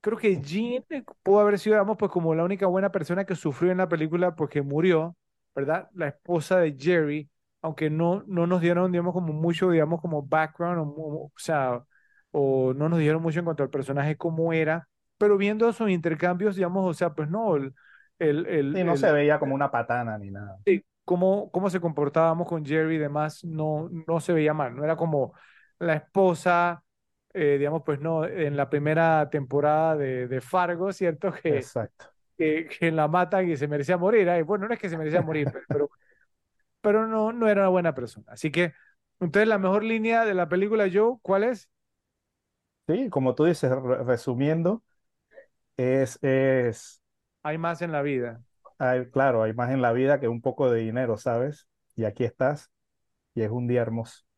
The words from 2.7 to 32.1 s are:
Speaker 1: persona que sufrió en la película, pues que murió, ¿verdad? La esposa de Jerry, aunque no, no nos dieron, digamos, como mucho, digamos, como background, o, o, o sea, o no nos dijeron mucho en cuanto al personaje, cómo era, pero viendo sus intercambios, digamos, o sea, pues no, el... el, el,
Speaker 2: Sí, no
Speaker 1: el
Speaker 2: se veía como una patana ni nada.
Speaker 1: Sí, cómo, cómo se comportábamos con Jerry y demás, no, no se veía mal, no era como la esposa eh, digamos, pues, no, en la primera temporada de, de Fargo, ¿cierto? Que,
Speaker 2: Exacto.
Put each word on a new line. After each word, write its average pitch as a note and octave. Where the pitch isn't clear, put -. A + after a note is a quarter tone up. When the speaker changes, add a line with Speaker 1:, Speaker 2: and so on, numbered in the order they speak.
Speaker 1:
persona F#3
que F#3
sufrió E3
en F3+
la F#3
película, E3+
pues D#3
que D3
murió, D#3+
¿verdad? D3+
La E3
esposa F3
de D#3
Jerry, D3+
aunque D#3
no, E3+
no F3
nos F3+
dieron, F3
digamos, F3
como E3+
mucho, E3
digamos, E3
como D3+
background, D#3
o, D#3
o, D3+
o D3
sea, C3
o C3+
no D3
nos E3+
dijeron D#3
mucho E3
en F3
cuanto D#3
al B2+
personaje, C#3
cómo E3
era, D#3+
pero G#3
viendo G#3+
sus A3
intercambios, F3+
digamos, F#3
o E3+
sea, E3
pues D3+
no, G3
el... C3+
el, D#3
el, D3
Speaker 2:
Sí, F#3
no E3
Speaker 1:
el -
Speaker 2:
se C#3
veía D3
como C3+
una C#3
patana A#2+
ni G2+
nada. G2
Speaker 1:
Sí, G3
cómo, F#3+
cómo F#3
se F3+
comportábamos D#3+
con D#3+
Jerry D#3+
y -
demás, D3+
no, D#3
no E3
se F3+
veía D3+
mal, C#3
no C3+
era D#3+
como D#3
la E3+
esposa F3
eh, D3
digamos, C#3+
pues, C#3+
no, D#3+
en D3
la C#3
primera D#3
temporada D3+
de, B2+
de B2+
Fargo, F3+
¿cierto? F3
Que, D3
Speaker 2:
Exacto. -